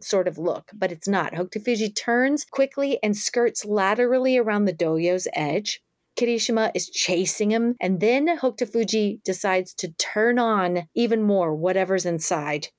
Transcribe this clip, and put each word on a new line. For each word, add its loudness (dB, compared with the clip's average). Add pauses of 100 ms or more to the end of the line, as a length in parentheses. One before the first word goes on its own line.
sort 0
of -4
look, -4
but -4
it's -12
not. 0
Hokuto -6
Fuji 0
turns 0
quickly -2
and 0
skirts -2
laterally 2
around 2
the 2
dojo's 0
edge. -4 (360)
Kirishima 2
is -6
chasing 0
him, 2
and 0
then 2
Hokuto -2
Fuji 0
decides -2
to -10
turn 0
on 0
even 2
more 2
whatever's 0
inside. -2 (100)